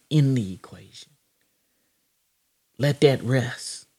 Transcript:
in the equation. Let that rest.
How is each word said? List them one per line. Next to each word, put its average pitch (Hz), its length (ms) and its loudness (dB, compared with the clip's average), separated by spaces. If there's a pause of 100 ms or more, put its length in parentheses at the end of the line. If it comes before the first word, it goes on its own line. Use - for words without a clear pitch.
in 139 260 2
the 98 200 -4
equation. - 560 -20 (1700)
Let 139 220 0
that 139 220 4
rest. 123 640 -4 (120)